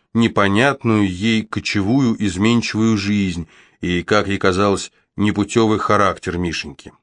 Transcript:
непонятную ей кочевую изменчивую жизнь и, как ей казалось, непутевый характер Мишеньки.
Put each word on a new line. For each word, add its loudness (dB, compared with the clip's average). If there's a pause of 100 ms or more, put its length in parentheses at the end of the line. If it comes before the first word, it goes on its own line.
(140)
непонятную 2
ей 0
кочевую -2 (100)
изменчивую 2
жизнь -2 (320)
и, -2
как 0
ей -2
казалось, 0 (240)
непутевый 0
характер 0
Мишеньки. -8